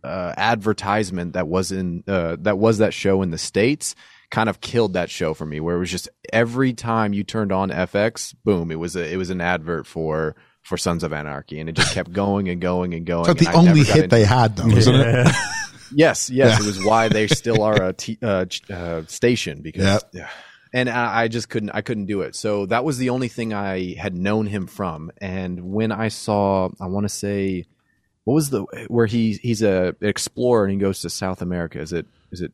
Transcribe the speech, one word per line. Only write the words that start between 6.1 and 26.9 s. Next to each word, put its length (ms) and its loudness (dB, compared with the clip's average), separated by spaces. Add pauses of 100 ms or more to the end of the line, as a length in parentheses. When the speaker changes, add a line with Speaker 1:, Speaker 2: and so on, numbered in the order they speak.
Speaker 1:
every 400 2
time 400 -2
you 100 -2
turned 300 -2
on 180 0
F 240 -2
X, 380 -2 (120)
boom, 260 2
it 80 -6
was 180 -6
a, 160 -4
it 40 -4
was 140 -4
an 100 -4
advert 460 -2
for, 480 -4 (280)
for 140 -6
Sons 280 -2
of 80 -6
Anarchy, 480 -10
and 80 -8
it 40 -8
just 220 0
kept 180 -4
<laughs> 120 -2
going 240 0
and 120 -4
going 340 -2
and 120 -8
going, 240 0
Speaker 2:
It's 140 4
like 100 0
Speaker 1:
and 0 -
Speaker 2:
the 40 8
Speaker 1:
I 60 10
never 140 10
Speaker 2:
only 60 8
Speaker 1:
got 100 4
Speaker 2:
hit 100 8
Speaker 1:
into 120 4
Speaker 2:
they 60 8
Speaker 1:
it. 60 6
Speaker 2:
had, 280 4
though, 120 2
isn't 260 8
it? 120 6 (200)
Speaker 3:
Yeah. 60 6 (640)
Speaker 1:
Yes, 340 4
yes, 280 6
Speaker 2:
Yeah. 60 0
Speaker 1:
it 20 0
was 180 -4
why 240 4
they 200 2
still 340 2
are 200 4
a 100 -2
Speaker 2:
<laughs> 20 -6
Speaker 1:
t-, 280 -10
uh, 240 0
ch-, 240 -12
uh, 360 -6
station, 560 0
because, 220 -4
Speaker 2:
Yep. 180 2 (100)
Speaker 1:
yeah. 160 -16 (440)
And 180 0
I, 340 0
I 40 0
just 200 -4
couldn't, 220 -4
I 120 -4
couldn't 240 -6
do 160 -2
it. 120 -8
So 320 -2
that 180 0
was 140 -2
the 120 0
only 180 -2
thing 260 -6
I 400 -4
had 220 -6
known 300 0
him 200 -4
from. 520 -8
And 520 -8
when 220 -2
I 160 -2
saw, 600 0 (120)
I 60 -8
wanna 220 -4